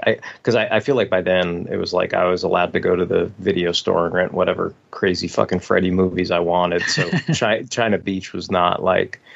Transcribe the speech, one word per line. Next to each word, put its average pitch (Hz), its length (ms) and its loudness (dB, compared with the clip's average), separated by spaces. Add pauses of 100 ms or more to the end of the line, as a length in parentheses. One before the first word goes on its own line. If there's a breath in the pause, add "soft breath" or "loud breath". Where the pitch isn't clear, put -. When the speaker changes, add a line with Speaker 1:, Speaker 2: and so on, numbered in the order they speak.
Speaker 1:
I, 110 120 2 (260 loud breath)
'cause 113 120 2
I, 110 120 2
I 107 140 2
feel 135 160 0
like 107 120 0
by 92 120 2
then 90 500 0
it 92 60 -2
was 90 160 -4
like 90 200 0
I 92 120 2
was 90 180 0
allowed 90 300 0
to 92 80 -2
go 90 160 2
to 90 80 0
the 87 340 0
video 87 320 0
store 87 360 0
and 85 60 -4
rent 90 200 0
whatever 90 400 0 (180)
crazy 90 380 -2
fucking - 320 0
Freddy 92 280 2
movies 90 420 0
I 87 80 2
wanted. 87 420 2
So - 280 -2 (100)
Speaker 2:
<laughs> - 140 -2
Speaker 1:
Chi-, 113 360 0
China 113 280 0
Beach 95 360 -6
was 87 180 -8
not 90 320 2
like, 92 380 0 (140 loud breath)